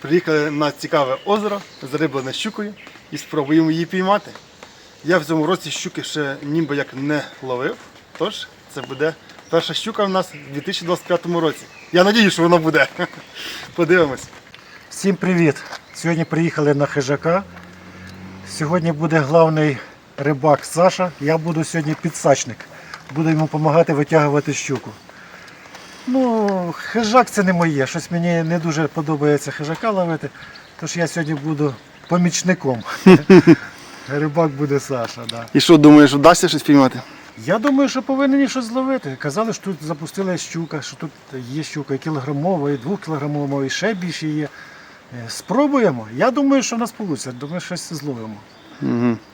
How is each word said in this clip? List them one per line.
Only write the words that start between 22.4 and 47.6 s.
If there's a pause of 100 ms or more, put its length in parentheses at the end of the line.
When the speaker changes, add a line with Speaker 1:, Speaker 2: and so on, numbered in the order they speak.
Speaker 2:
Буду
йому
допомагати
витягувати
щуку. (1160)
Ну,
хижак
це
не
моє,
щось
мені
не
дуже
подобається
хижака
ловити, (520)
тож
я
сьогодні
буду (340)
помічником. (240)
<laughs> (920)
Рибак
буде
Саша, (100)
да.
Speaker 1:
І
що,
думаєш,
вдасться
щось
піймати? (380)
Speaker 2:
Я
думаю,
що
повинен
щось
зловити.
Казали,
що
тут
запустила
щука,
що
тут (400)
є
щука,
і
кілограмова,
і
двохкілограмова,
і
ще
більше
є. (760)
Е,
спробуємо. (100)
Я
думаю,
що
в
нас
вийде.
Думаю,